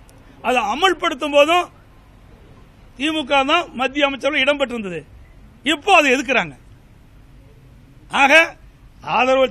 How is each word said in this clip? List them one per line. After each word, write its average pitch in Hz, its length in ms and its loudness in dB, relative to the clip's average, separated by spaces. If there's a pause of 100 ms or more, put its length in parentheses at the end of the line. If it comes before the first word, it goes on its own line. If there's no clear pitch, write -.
(480)
அதை 254 120 0 (140)
அமல்படுத்தும் 320 640 -2
போதும் 330 280 2 (1300)
திமுக 294 360 -4 (180)
தான் 349 140 0 (140)
மத்திய 269 280 0
அமைச்சர்ல 277 360 -2
இடம்பெற்றிருந்தது. 233 560 -4 (760)
இப்போ 330 260 -2
அதை 294 160 2
எதுக்குறாங்க? 226 400 -4 (1700)
ஆக 277 120 4 (840)
ஆதரவு, 262 340 2